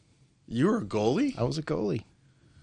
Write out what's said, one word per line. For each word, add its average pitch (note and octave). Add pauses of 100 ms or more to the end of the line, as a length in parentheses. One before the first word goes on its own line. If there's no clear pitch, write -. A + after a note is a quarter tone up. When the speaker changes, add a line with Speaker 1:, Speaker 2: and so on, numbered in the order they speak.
(460)
Speaker 1:
You B2
were A3
a F#3+
goalie? A#2+
Speaker 2:
I A2+
was C3+
a D#3
goalie. D#3 (580)